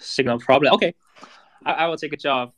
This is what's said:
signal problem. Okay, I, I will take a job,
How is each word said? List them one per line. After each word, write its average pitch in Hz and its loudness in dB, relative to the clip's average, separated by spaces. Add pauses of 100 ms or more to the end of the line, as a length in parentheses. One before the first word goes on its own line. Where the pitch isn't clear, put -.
signal 120 -2
problem. 135 4
Okay, 196 0 (680)
I, - -2
I 160 0
will 165 -4
take 147 -10
a 147 -6
job, 131 -4